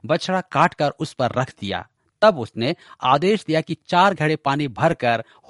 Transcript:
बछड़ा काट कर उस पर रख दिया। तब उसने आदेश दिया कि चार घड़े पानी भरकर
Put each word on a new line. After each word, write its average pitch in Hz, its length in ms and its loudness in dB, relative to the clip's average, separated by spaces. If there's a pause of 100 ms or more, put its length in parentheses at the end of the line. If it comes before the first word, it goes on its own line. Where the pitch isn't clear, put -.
बछड़ा 175 340 0
काट 165 340 2
कर 147 160 -2
उस - 220 -8
पर 123 200 -2
रख 127 280 -4
दिया। 92 280 -8 (320)
तब 202 180 4
उसने 113 380 -4 (260)
आदेश 147 420 2
दिया 156 160 0
कि 160 160 -8 (100)
चार 185 280 4
घड़े 156 220 0
पानी 143 320 -2
भरकर 120 560 0 (260)